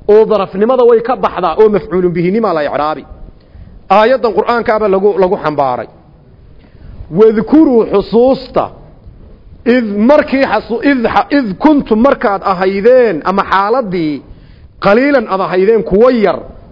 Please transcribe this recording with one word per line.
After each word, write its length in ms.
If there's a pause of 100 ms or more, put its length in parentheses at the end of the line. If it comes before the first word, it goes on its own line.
oo 160
darafnimada 600
way 160
ka 160
baxdaa, 420
oo 100
mafcuulun 440
bihinima 400
la 120
icraabi. 400 (880)
Aayaddan 440
Qur'aankaaba 540
lagu, 300
lagu 180
xambaaray. 500 (1200)
Wadhkuruu 840
xusuusta, 760 (960)
id 200
markii 600
xasu-, 380
id 240
ha-, 240
id 280
kuntum 420
markaad 440
ahaydeen, 800
ama 260
xaaladdii, 720 (580)
qaliilan 480
ad 120
ahaydeen 420
kuwa 300
yar, 260 (340)